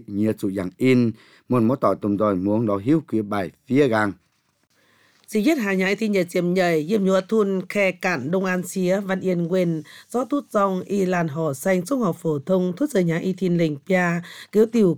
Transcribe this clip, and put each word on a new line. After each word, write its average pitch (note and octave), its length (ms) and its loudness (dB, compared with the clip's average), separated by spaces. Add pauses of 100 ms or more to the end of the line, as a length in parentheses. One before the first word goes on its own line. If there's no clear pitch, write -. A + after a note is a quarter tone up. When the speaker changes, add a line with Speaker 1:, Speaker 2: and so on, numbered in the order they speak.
Speaker 1:
nhia G#2 260 -2
chủ G#2 180 -6
giang F#2+ 260 -4
in, B2 340 4 (380)
muốn A#2+ 180 2
mốt C#3 140 0
tỏi G2 200 2
tùng G2+ 160 0
đòi G#2 180 2
muốn G2+ 300 0
đó G2+ 120 0
hiếu C#3 300 0
kia A2 140 -2
bài G2+ 300 -4 (160)
phía C#3 200 2
gang. G#2+ 240 2 (1160)
Speaker 2:
Sĩ G#3+ 160 0
nhất D#4 140 2
hà G3+ 160 0
nhà F#3 140 2
y G3+ 80 0
thì A3 120 -2
nhà G3 160 2
chiếm F3 300 0
nhảy, F3 260 2
yếm G3 240 0
nhúa F#3+ 240 2
thun, G3 420 0
khe G3+ 220 0
cản, F3 400 -4
Đông F#3+ 140 0
An F#3 220 -2
xía, F#3 320 0
Văn F#3+ 200 -4
Yên F3 320 -2
quên, F3 320 0 (260)
gió - 160 -4
tút C#4+ 260 -4
dòng, G3 300 0
y F#3+ 240 -2
làn F3+ 220 0
hò D#3 260 -2
xanh, F#3 320 0
trung C4 160 -2
học G3 180 0
phổ D3+ 200 -2
thông, F3+ 360 0
thút D4 140 -2
giờ G3+ 100 0
nhà E3 180 2
y F#3 160 -2
thiên F3+ 240 0
lệnh E3 220 2
pia, F3 420 0 (300)
cứu G#3+ 140 4
tiểu G#3 320 2